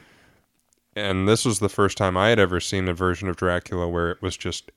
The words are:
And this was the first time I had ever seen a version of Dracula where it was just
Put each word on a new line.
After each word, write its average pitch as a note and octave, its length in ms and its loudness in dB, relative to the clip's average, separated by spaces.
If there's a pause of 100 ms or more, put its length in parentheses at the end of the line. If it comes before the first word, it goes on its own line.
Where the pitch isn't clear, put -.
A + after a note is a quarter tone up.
(960)
And G2 320 0
this A2+ 180 4
was A2 140 0
the G#2 100 0
first - 280 2
time F#2+ 180 0
I G2 140 4
had A#2 100 4
ever F2+ 200 2
seen F#2 280 -4
a F2+ 60 0
version F2+ 340 -2
of F2 100 -4
Dracula F2 500 -2
where E2+ 240 -2
it - 100 -12
was F#2 160 -4
just - 400 -10